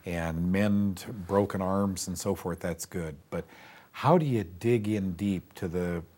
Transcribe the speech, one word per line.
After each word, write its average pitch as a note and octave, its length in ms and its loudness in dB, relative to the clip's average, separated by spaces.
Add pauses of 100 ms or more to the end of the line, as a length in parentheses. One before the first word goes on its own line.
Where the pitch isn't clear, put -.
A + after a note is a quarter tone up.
and E2+ 480 0
mend G2+ 540 2 (200)
broken G2 360 2
arms F#2+ 460 0
and F2 100 -4
so G2 160 0
forth, E2+ 260 -6
that's E2+ 240 -4
good." D#2+ 320 -6 (140)
But E2+ 160 -6 (460)
how D#3+ 260 4
do D#3 80 2
you A#2 180 2
dig G#2 440 0
in G2 240 0
deep F#2+ 420 -2
to G2 140 -6
the F2 340 -2 (160)